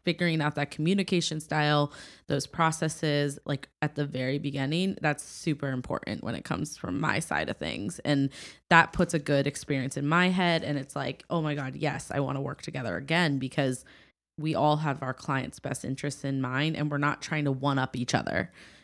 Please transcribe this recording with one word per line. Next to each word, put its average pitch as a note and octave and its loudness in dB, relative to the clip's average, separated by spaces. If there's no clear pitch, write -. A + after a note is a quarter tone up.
figuring E3 2
out D3 0
that C#3+ -2
communication F3 0
style, D3 4
those D3 0
processes, D#3 2
like, C#3+ -4
at D3+ -2
the D3 0
very C3+ -2
beginning, D3 0
that's D3+ 0
super - -4
important - -4
when - -4
it - -8
comes - -4
from - -4
my - 0
side D#2 -2
of - -6
things. F2 -6
And C#3 2
that E3 8
puts F3 2
a D#3+ 2
good C#3+ 2
experience C3+ -4
in C#3+ -2
my F3 4
head. F3 2
And D3 -2
it's - -8
like, C#3 -6
"Oh E3+ 0
my D3+ 0
God, C3+ -6
yes, C#3 -2
I C#3 2
wanna C3+ -2
work C#3 -6
together A#2 -4
again," D3 2
because C3 0
we D#3 0
all D3+ 4
have D3+ -2
our C3 -2
client's - -4
best C#3 -6
interests C#3 -4
in C#3 -2
mind, C3+ 0
and D3 0
we're D3 -2
not C#3+ 0
trying D3+ -2
to C#3+ 2
one C3+ 0
up C3 0
each B2 0
other. - 0